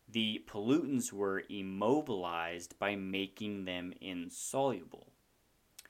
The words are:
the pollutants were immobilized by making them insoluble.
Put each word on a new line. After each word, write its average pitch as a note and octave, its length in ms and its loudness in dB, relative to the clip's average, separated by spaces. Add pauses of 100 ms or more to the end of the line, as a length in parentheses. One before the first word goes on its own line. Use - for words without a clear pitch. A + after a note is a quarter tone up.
the A2 360 0
pollutants B2 680 2
were G2 360 2
immobilized F#2+ 1300 0
by G2+ 180 2
making G2 680 -4
them F2+ 380 -4
insoluble. F#2+ 1120 -2 (760)